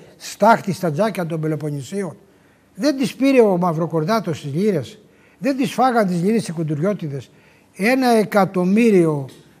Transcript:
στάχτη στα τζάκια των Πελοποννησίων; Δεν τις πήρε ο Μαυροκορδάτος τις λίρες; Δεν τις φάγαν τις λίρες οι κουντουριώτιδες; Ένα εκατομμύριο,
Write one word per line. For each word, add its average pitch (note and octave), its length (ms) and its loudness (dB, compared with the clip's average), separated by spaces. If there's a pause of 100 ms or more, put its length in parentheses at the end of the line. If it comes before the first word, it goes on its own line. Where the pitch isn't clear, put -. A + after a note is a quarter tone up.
(180)
στάχτη - 560 2
στα E3+ 180 -4
τζάκια F#3 340 -2
των D#3+ 140 -6
Πελοποννησίων; D#3 760 -6 (600)
Δεν C4+ 220 0
τις C4 180 -4
πήρε C4+ 260 4
ο G3 160 4
Μαυροκορδάτος E3+ 840 -2
τις C#3+ 120 -10
λίρες; F3 460 -2 (380)
Δεν B3+ 200 -4
τις B3 160 -2
φάγαν A#3 340 2
τις F3 160 -2
λίρες G#3+ 240 0
οι F3+ 40 -8
κουντουριώτιδες; D#3 760 -4 (460)
Ένα B3+ 320 0
εκατομμύριο, F#3+ 1160 2 (360)